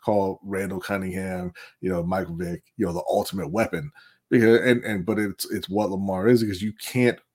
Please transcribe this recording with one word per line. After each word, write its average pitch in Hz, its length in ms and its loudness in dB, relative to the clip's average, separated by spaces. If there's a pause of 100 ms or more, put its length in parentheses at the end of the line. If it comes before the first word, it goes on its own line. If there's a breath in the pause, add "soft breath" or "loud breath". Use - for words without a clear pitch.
call 98 380 0
Randall 98 380 -4
Cunningham, 95 720 -6 (280 loud breath)
you 92 100 -2
know, 85 120 -2
Michael 87 320 -4
Vick, 87 280 -6 (140)
you 101 100 0
know, 87 60 -4
the 82 160 -6
ultimate 95 420 -2
weapon. 87 400 -2 (400 soft breath)
Because, 117 320 8
and, 123 220 4
and, 101 220 -4
but 104 120 0
it's, 101 320 -4
it's 95 180 -6
what 95 220 0
Lamar 95 380 0
is 120 140 6
because 98 180 -4
you 104 120 -4
can't 123 460 0 (160)